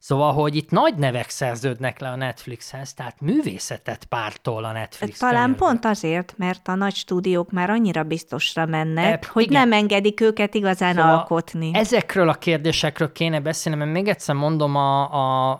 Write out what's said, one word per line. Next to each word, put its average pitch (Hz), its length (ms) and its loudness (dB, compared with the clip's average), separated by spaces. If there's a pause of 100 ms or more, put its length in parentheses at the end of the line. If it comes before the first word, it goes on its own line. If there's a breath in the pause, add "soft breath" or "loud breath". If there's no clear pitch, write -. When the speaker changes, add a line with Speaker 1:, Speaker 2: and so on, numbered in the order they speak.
Speaker 1:
Szóval, 143 320 2
hogy 147 240 0
itt 151 140 -4
nagy 247 240 4
nevek 127 360 -2
szerződnek 123 680 -4
le 135 100 -10
a 127 80 -8
Netflixhez, 131 760 -10
tehát 120 260 -12
művészetet 131 840 -4
pártol 110 600 -6
a 110 80 -6
Netflix, 113 460 -8
Speaker 2:
Talán 247 160 2
Speaker 1:
könyörgöm. 254 340 2
Speaker 2:
pont 233 160 0
azért, 175 520 -2
mert 185 320 -4
a 185 60 -2
nagy 196 200 -2
stúdiók 180 560 -2
már 180 200 -2
annyira 202 320 2
biztosra 160 640 -4
mennek, 160 580 0
Speaker 1:
E, - 80 -14
Speaker 2:
hogy 226 100 2
Speaker 1:
igen. 254 260 4
Speaker 2:
nem 214 100 4
engedik 208 420 2
őket 220 340 2
igazán 185 400 2
Speaker 1:
Szóval 160 160 6
Speaker 2:
alkotni. 165 640 0
Speaker 1:
ezekről 202 540 2
a 147 60 2
kérdésekről 156 800 0
kéne 160 280 -2
beszélni, 156 380 -4
mert 151 140 -2
még 190 160 0
egyszer 165 260 -2
mondom 147 420 0
a, 139 360 2
a, 131 480 0